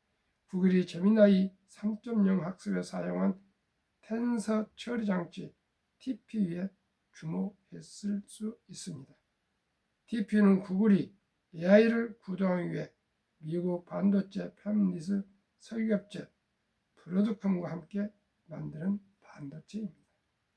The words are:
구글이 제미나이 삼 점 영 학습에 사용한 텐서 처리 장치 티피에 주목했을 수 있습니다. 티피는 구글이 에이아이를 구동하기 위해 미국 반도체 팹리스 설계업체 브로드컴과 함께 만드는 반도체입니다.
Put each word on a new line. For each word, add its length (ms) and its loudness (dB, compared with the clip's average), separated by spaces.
구글이 400 2
제미나이 680 4
삼 340 -6
점 240 2
영 180 2
학습에 380 -6
사용한 580 -2
텐서 760 -2
처리 320 -6
장치 480 -4
티피에 680 -4
주목했을 1120 -8
수 400 -12
있습니다. 480 -14
티피는 580 4
구글이 520 2
에이아이를 640 4
구동하기 540 -2
위해 200 -8
미국 480 -4
반도체 720 0
팹리스 680 0
설계업체 680 -4
브로드컴과 760 -2
함께 420 -8
만드는 520 -6
반도체입니다. 800 -12